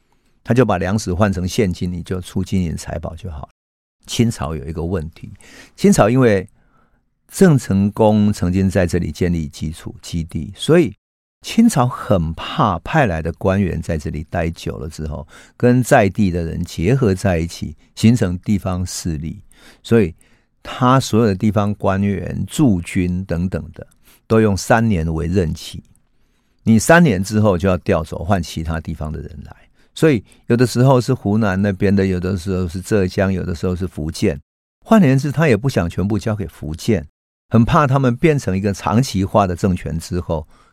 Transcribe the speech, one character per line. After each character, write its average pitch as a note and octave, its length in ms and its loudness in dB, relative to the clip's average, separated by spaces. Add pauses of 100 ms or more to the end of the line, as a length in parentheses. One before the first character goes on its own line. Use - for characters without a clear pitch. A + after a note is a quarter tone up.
(440)
他 A#2+ 100 -2
就 B2 120 4
把 G#2 120 0
粮 F2+ 200 -2
食 G2 160 -4
换 G2 180 0
成 F2+ 160 -4
现 F#2+ 240 0
金， F2+ 200 -6
你 F2 100 -8
就 F2+ 180 -8
出 F#2 240 -6
金 F#2 200 -2
银 D#2+ 120 -4
财 - 220 -8
宝 E2 180 -10
就 F#2+ 140 -12
好 C#2+ 120 -14
了。 - 80 -16 (560)
清 A#2+ 240 0
朝 D#2+ 260 -6
有 C2 100 -10
一 D#2+ 80 -8
个 D#2 100 -6
问 E2+ 280 -4
题， - 200 -20 (440)
清 G3+ 160 4
朝 A2 180 6
因 B2 100 2
为 G#2+ 280 2 (800)
郑 F3 300 6
成 G2 340 0
功 G#2+ 420 2
曾 F2+ 180 -4
经 F#2+ 180 2
在 F2+ 160 0
这 F2 120 -2
里 E2 140 -4
建 F2 200 -2
立 E2 160 -2
基 D#2 240 -10
础 - 300 -14
基 E2+ 220 -6
地， E2 320 -10
所 D#3+ 240 4
以 B2+ 140 0 (480)
清 - 260 2
朝 B2+ 200 2
很 E2+ 460 -2
怕 G2+ 460 -2
派 D#3 260 0
来 E2 160 -2
的 E2 120 -4
官 G2 280 0
员 D#2+ 200 0
在 E2 160 -4
这 D#2+ 120 -8
里 D#2 200 -8
待 E2+ 200 -2
久 E2 280 -10
了 C2+ 120 -10
之 D#2 180 -10
后， D2 200 -10 (280)
跟 B2 260 4
在 A#2 280 4
地 F#2+ 200 0
的 E2+ 140 -2
人 D#2+ 200 -6
结 F2 300 0
合 B2 220 2
在 F2+ 240 0
一 E2+ 80 -2
起， D2+ 280 -12 (200)
形 A2+ 200 4
成 F2+ 240 0
地 G#2 180 -2
方 F#2 280 -4
势 E2+ 320 -6
力， D#2 240 -10 (400)
所 A#2 200 2
以 E2+ 120 -2 (480)
他 B2+ 380 2
所 A2+ 220 0
有 A#2+ 40 4
的 G2+ 80 2
地 G#2 180 0
方 G#2 240 0
官 G2 260 -2
员、 F#2 440 -2
驻 G2+ 360 2
军 F2+ 440 -2
等 F2 220 -2
等 E2 160 -6 (100)
的， - 140 -20 (400)
都 A2+ 140 4
用 G#2 140 4
三 A2+ 320 2
年 E2 240 0
为 D#2+ 160 -2
任 E2 260 0
期。 - 300 -14 (800)
你 A2+ 140 4
三 E3 240 6
年 G2+ 220 2
之 G#2+ 160 -2
后 G#2 180 4
就 E2+ 100 0
要 F#2 100 2
调 E2+ 260 0
走， - 200 -10
换 F2+ 200 0
其 - 200 -10
他 E2 160 -4
地 E2+ 140 -8
方 D#2 180 -8
的 D2+ 80 -10
人 D#2 260 -14
来。 - 100 -20 (400)
所 D#3+ 160 4
以 G#2+ 120 0 (240)
有 A#2+ 80 2
的 B2 100 4
时 A#2+ 180 2
候 C3 180 6
是 C3 120 0
湖 G#2 240 -2
南 G2+ 220 0
那 G2+ 140 2
边 F#2+ 200 0
的， G2 120 4
有 F#2 140 0
的 F#2 180 -2
时 F#2+ 140 -6
候 F#2 160 -2
是 F2 120 -8
浙 F#2+ 280 0
江， F#2+ 260 0
有 F2 100 -4
的 F2 120 -6
时 F2 100 -6
候 F#2 100 -2
是 F2+ 120 -6
福 D#2 240 -8
建。 D#2+ 280 -2 (460)
换 A3 160 6
言 C3+ 160 4
之， C#3 140 -2
他 D#3+ 160 0
也 A#2 100 4
不 A#2+ 100 -2
想 F#2+ 220 0
全 F#2 180 -2
部 G#2 120 -2
交 A2 160 -4
给 G2+ 120 -6
福 D#2 280 -12
建， E2+ 300 -2 (440)
很 A2+ 160 4
怕 D3+ 220 2
他 C3 100 2
们 B2+ 180 2
变 D3+ 220 2
成 F#2 180 -4
一 F#2+ 60 -2
个 G2+ 120 -2
长 G2+ 280 0
期 G2 240 -2
化 G2+ 220 2
的 F2+ 80 -4
政 F#2 200 0
权 D#2+ 240 -6
之 F2+ 220 -6
后， D#2 260 -6 (260)